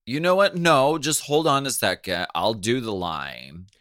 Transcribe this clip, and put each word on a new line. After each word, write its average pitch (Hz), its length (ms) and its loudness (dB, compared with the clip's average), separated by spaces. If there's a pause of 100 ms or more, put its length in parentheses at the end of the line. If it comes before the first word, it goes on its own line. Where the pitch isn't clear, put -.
"You 131 140 -6
know 180 160 2
what? 196 200 2
No, 160 400 4
just 147 260 -2
hold 156 260 2
on 139 180 2
a 127 60 -4
second. 90 640 -2
I'll 101 180 2
do 113 260 0
the 113 120 -6
line." 76 760 -8 (140)